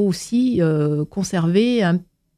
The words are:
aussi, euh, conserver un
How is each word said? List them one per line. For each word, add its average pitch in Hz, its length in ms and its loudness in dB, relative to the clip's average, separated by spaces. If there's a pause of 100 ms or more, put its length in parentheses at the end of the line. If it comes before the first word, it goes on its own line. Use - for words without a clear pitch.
aussi, 233 560 0
euh, 151 420 0
conserver 196 760 0
un 175 180 2 (380)